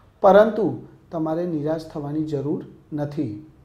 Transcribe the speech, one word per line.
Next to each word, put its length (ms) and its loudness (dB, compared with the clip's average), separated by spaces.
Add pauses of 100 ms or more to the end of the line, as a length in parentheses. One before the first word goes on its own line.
(240)
પરંતુ 440 6 (440)
તમારે 340 -2
નિરાશ 420 -4
થવાની 360 -6
જરૂર 420 -4 (280)
નથી. 520 -6 (200)